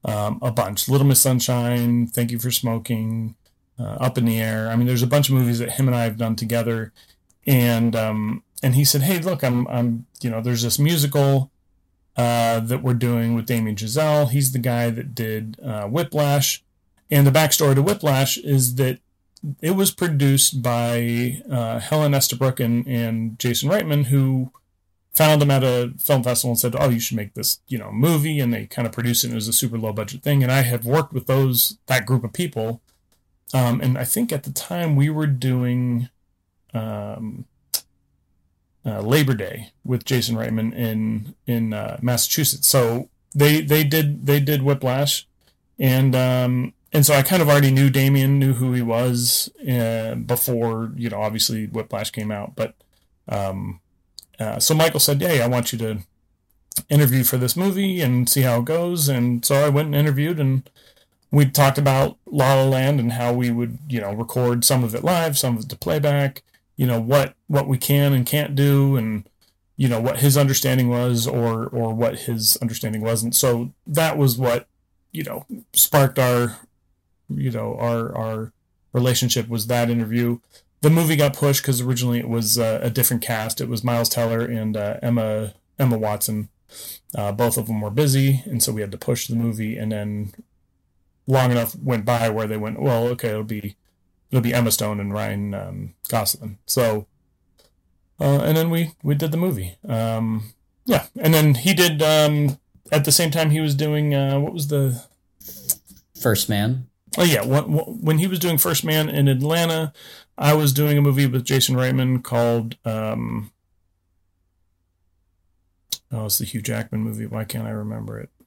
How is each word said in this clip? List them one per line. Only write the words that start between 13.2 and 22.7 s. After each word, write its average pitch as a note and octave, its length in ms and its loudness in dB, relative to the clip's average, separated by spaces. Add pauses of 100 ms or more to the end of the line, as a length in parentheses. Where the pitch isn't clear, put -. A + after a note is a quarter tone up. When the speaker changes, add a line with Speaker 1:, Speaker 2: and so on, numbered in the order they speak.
Speaker 1:
with A#2 120 -2
Damien A2 320 -2
Chazelle. D3 520 2
He's C3+ 220 0
the C3 80 -2
guy A#2+ 300 0
that A#2 260 -8
did, A2 480 -6
uh, G#2+ 220 -8
Whiplash." C#3+ 800 -2 (460)
And C#3+ 160 6
the C#3 60 8
backstory D3 440 4
to C#3+ 60 4
Whiplash C#3+ 560 2
is C3 380 0
that C3 240 0 (600)
it D#3+ 100 -2
was F#3+ 200 2
produced C#3 680 2
by, A#2+ 880 0
uh, A#2 300 -2
Helen D3+ 340 0
Estabrook C3 460 0
and, A#2+ 260 0